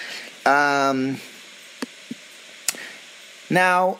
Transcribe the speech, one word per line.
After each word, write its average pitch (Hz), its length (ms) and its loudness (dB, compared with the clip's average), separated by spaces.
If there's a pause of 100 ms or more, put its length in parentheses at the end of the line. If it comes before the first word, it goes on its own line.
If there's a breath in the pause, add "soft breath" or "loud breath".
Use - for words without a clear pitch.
(460 loud breath)
Um, 139 720 2 (2250 loud breath)
now, 185 500 2